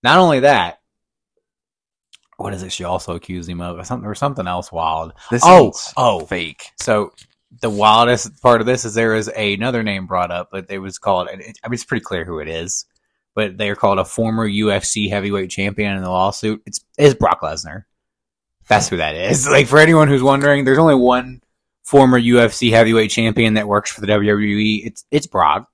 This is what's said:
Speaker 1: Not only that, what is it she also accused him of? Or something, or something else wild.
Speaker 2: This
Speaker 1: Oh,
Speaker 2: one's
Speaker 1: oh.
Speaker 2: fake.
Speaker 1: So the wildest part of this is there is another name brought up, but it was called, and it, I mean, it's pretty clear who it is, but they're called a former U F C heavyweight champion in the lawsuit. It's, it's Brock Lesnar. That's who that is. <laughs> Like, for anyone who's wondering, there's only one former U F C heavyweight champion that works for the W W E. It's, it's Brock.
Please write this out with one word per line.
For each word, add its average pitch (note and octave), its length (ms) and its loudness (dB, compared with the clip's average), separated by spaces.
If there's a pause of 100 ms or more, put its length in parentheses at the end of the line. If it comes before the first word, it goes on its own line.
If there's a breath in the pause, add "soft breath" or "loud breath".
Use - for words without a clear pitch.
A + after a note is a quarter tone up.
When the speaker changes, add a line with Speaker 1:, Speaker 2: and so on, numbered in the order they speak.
Speaker 1:
Not C#3+ 160 4
only D#3+ 220 4
that, A2 400 2 (1600)
what G2+ 160 -10
is F#2 120 -12
it F#2 80 -12
she - 100 -10
also F2+ 320 -6
accused F2 340 -10
him F2 120 -10
of? F2 180 -10
Or F2+ 60 -16
something, G#2+ 240 -10
or G#2+ 80 -8
something C3+ 320 -6
else F2+ 240 -8
wild. E2 400 -4 (180 loud breath)
Speaker 2:
This A#2+ 140 0
Speaker 1:
Oh, E3+ 220 8
Speaker 2:
one's - 300 -10
Speaker 1:
oh. G2+ 300 0
Speaker 2:
fake. E2+ 380 -10 (160)
Speaker 1:
So G#2 320 -2 (480)
the A2+ 100 -4
wildest A2 680 2
part A#2+ 200 4
of A2 60 -4
this B2+ 180 -2
is G#2+ 100 -10
there A2+ 200 0
is A2 140 -4
another A2 540 -4
name G2 240 -6
brought F2+ 240 -4
up, F2 200 -8
but F#2+ 200 -12
it G2 80 -10
was F#2+ 200 -12
called, F2+ 300 -2
and F#2+ 140 -16
it, A2 200 -20
I A#2 60 -14
mean, B2 60 -6
it's A2+ 100 -10
pretty - 200 -6
clear E2+ 200 -8
who E2+ 140 -10
it D2+ 100 -10
is, E2 380 -10 (480)
but G2+ 240 -6
they're G#2 180 -4
called G2 220 2
a F#2 60 -2
former A2 420 -4
U G#2 260 0
F G2 120 -2
C G#2 240 -4
heavyweight G2+ 420 -4
champion G2+ 460 -4
in F#2 60 -8
the F#2 80 -8
lawsuit. G2+ 560 -2
It's, - 140 -12 (160)
it's C#3+ 180 6
Brock - 280 0
Lesnar. E2 420 -10 (840)
That's G#2 200 2
who F#2+ 100 -4
that D2+ 160 -4
is. G2+ 340 -2
<laughs> - 20 -2
Like, C#3 160 4
for C#3+ 120 4
anyone D#3 300 6
who's C3+ 140 2
wondering, C#3 420 2
there's C3+ 140 4
only D#3+ 160 4
one B2+ 480 0 (420)
former C3 320 6
U A#2+ 240 4
F A#2 120 4
C A#2+ 180 0
heavyweight A2+ 400 4
champion A2+ 440 0
that G#2 140 -2
works G#2 240 -2
for - 80 -16
the G2+ 60 -8
W G#2 240 2
W G#2 260 0
E. G#2+ 280 0
It's, - 260 -14
it's D3 160 -2
Brock. E2+ 480 0